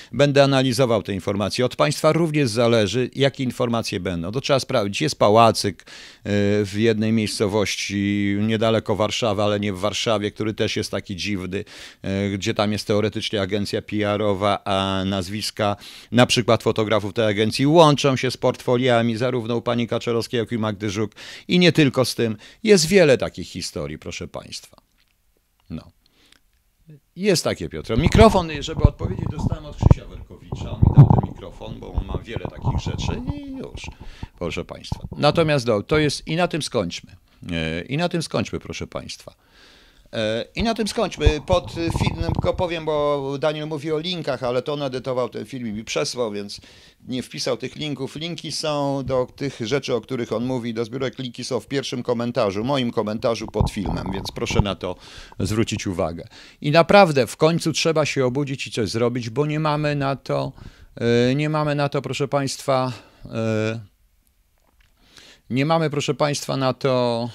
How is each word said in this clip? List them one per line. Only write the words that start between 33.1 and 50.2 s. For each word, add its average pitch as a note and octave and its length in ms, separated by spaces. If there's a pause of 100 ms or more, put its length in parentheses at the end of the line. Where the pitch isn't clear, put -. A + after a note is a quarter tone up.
i C#4+ 140
już, - 300 (580)
proszę E2 260
państwa. - 360 (160)
Natomiast D3 500
do-, G#2 160
to D#3 160
jest, D3+ 280
i D#3+ 100
na F3 120
tym D#3 140
skończmy. - 540 (360)
E, E2 300
i C3+ 140
na F3 120
tym E3+ 140
skończmy, - 380
proszę - 260
państwa. - 480 (800)
E, A2+ 320 (100)
i F3 80
na A3+ 120
tym G#3+ 140
skończmy. D3+ 580
Pod F3+ 260
filmem E3 600
tylko F3+ 220
powiem, E3+ 300
bo D3 540
Daniel D#3 280
mówi D#3 260
o D3+ 60
linkach, D#3 440
ale B2 200
to D3+ 100
on D3 100
edytował B2+ 460
ten A#2 160
film B2 220
i G#2 60
mi A2 120
przesłał, B2 480
więc G2+ 280 (480)
nie B2 140
wpisał C#3+ 340
tych - 200
linków. C#3+ 400
Linki D#3+ 360
są C#3 520
do B2+ 220 (100)
tych C#3 240
rzeczy, A#2+ 340
o A#2 60
których A#2+ 320